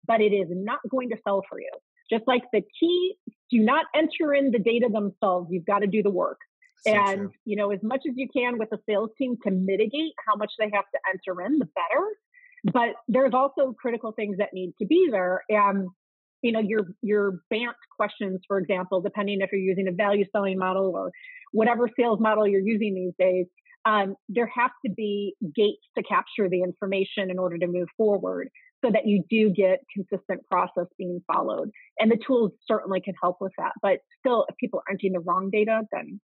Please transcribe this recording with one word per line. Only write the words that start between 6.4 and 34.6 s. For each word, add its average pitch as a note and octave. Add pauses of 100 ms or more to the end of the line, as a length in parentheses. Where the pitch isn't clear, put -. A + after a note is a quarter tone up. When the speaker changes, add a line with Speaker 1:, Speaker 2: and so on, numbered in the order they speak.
Speaker 2:
So A3
Speaker 1:
And, G3
Speaker 2:
true. G3+ (140)
Speaker 1:
you G#3
know, G3+
as G3
much C4
as B3
you C4
can B3
with G#3+
the G#3 (100)
sales G#3+
team B3
to G3
mitigate G3+ (140)
how G#3
much G#3+
they G#3+
have G3+
to - (140)
enter F#3
in, C#4+
the F#3
better. G3+ (680)
But A#3 (120)
there's B3+
also C4+
critical A3+
things G#3
that G#3
need F#3
to G3+
be F4+
there. F#3
And, G3+ (540)
you A#3
know, A3
your, G#3+ (140)
your G3+
bant A#3 (200)
questions, G3
for G3
example, F3+
depending G3+
if F#3+
you're G3
using F#3+
a F3+
value G3+ (100)
selling G3
model F#3
or F#3 (400)
whatever A#3
sales A#3
model G#3+
you're G3
using G#3
these F#3
days, F#3 (400)
um, G3+ (120)
there A3+
have B3 (140)
to G#3+
be G3+ (200)
gates G#3 (120)
to F#3+
capture F#3+
the F3+
information F#3+
in F#3
order F3
to F3
move F3
forward F#3 (340)
so A#3
that A3
you G3+
do G#3+
get F#3 (140)
consistent F#3+
process F3+ (120)
being F3+ (100)
followed. F#3 (300)
And A3
the A3
tools A#3 (140)
certainly G3
can F#3+
help F3+
with F#3+
that. F3 (100)
But G3 (200)
still, A#3+
if -
people -